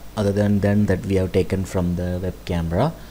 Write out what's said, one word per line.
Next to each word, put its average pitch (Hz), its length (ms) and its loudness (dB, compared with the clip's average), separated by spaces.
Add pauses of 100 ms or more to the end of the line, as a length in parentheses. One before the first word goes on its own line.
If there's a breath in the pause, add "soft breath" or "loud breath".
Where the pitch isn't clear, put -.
(160)
other 101 160 2
than, 101 280 2
than 101 260 4
that 92 180 0
we 98 120 0
have 92 160 0
taken 95 340 0
from 87 300 -2
the 90 260 -4
web 90 120 -4 (120)
camera. 87 480 0 (160 loud breath)